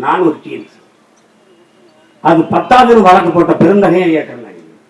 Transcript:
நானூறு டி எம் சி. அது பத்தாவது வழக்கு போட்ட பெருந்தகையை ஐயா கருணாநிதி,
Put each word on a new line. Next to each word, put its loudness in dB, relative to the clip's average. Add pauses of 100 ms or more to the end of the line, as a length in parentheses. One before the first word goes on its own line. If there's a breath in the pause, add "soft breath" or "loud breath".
நானூறு -2
டி -18
எம் -20
சி. -20 (1500)
அது 0 (140)
பத்தாவது 2
வழக்கு 4
போட்ட 0
பெருந்தகையை 2
ஐயா -2
கருணாநிதி, -20 (180)